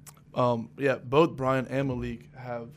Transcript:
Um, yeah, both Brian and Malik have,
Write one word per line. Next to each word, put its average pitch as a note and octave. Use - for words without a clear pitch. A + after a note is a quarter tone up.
Um, A#2+
yeah, C3
both B2+
Brian C3
and C3+
Malik A#2+
have, A#2+